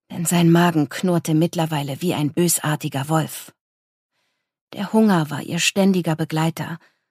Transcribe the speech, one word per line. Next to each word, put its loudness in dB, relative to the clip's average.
denn -6
sein 4
Magen 4
knurrte -2
mittlerweile -2
wie -2
ein -2
bösartiger -2
Wolf. -2
Der -6
Hunger 4
war -6
ihr -6
ständiger 2
Begleiter -4